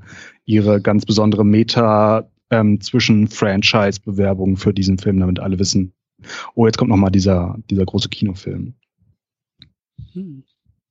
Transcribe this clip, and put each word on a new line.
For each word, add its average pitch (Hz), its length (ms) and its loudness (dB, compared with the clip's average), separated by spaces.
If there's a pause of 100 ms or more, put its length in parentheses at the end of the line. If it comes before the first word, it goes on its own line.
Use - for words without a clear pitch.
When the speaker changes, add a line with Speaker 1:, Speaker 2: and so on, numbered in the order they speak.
(440)
Speaker 1:
ihre 104 360 2
ganz 104 240 0
besondere 107 400 2
Meta-, 110 840 2 (200)
ähm, 107 300 2
Zwischen-Franchise-Bewerbung 101 1800 0
für 104 160 0
diesen 95 260 0
Film, 95 200 -2
damit 92 220 0
alle 95 180 -4
wissen, 95 340 -2 (640)
oh, 113 120 4
jetzt 110 120 0
kommt 123 120 0
nochmal 98 200 2
dieser, 92 460 0 (120)
dieser 98 160 0
große - 240 -4
Kinofilm. 95 680 -8 (1400)
Speaker 2:
Hm. 165 320 -14 (460)